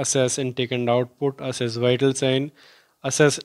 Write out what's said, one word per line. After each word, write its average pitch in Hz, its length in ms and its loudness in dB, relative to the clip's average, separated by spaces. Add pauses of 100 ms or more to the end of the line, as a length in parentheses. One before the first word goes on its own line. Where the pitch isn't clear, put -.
assess 127 400 0
intake 127 340 -4
and 120 180 0
output, 127 540 -4
assess 120 360 -4
vital 127 360 4
sign, 135 280 0 (540)
assess 143 420 2